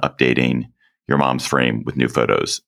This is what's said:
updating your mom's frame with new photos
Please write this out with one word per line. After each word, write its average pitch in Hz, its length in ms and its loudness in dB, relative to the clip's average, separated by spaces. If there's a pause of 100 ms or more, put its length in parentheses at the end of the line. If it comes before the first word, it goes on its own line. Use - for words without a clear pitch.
updating 62 680 0 (380)
your 69 100 2
mom's 65 260 0
frame 60 380 0
with 69 140 -6
new 62 100 2
photos 57 600 0